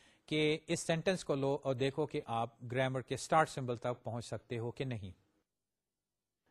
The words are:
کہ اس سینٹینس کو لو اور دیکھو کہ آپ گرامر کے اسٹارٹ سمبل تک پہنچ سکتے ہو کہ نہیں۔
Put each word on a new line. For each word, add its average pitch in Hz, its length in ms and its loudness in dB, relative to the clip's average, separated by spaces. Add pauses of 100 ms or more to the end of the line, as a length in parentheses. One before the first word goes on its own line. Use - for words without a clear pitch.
(260)
کہ 151 320 2 (100)
اس 170 120 0
سینٹینس 170 460 0
کو 151 100 2
لو 139 280 2
اور 135 120 2
دیکھو 135 300 0
کہ 147 200 -4
آپ 117 460 -2
گرامر 131 300 2
کے 131 140 -4
اسٹارٹ 160 340 4
سمبل 123 280 -4
تک 123 260 -4
پہنچ 117 220 -6
سکتے 120 320 -6
ہو 117 140 -4
کہ 139 140 -6
نہیں۔ 104 260 -6 (1400)